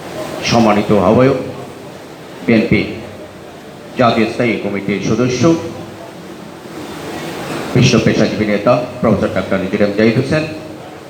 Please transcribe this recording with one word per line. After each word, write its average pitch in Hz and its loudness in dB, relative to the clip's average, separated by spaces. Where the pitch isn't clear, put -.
সম্মানিত 104 4
আহ্বায়ক, 123 6
বিএনপি 107 4
জাতীয় 113 4
স্থায়ী 120 0
কমিটির 101 -2
সদস্য, 127 2
বিশ্ব - 6
পেশাজীবী 107 2
নেতা 101 2
প্রফেসর 104 2
ডক্টর 95 0
নিজাম 101 0
জাহিদ 113 4
হোসেন 151 0